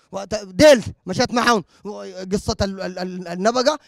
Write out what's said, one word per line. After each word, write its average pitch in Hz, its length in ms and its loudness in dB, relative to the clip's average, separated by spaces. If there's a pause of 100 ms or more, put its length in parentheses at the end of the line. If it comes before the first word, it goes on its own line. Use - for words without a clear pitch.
(120)
وت-، 196 220 -8
ديل 214 500 6 (220)
مشيت 226 280 -2
معاهم، 233 300 2 (680)
قصة - 300 -4
ال-، 196 180 -6
ال-، 185 180 -8
ال-، 180 300 -8
النبقة، 240 600 0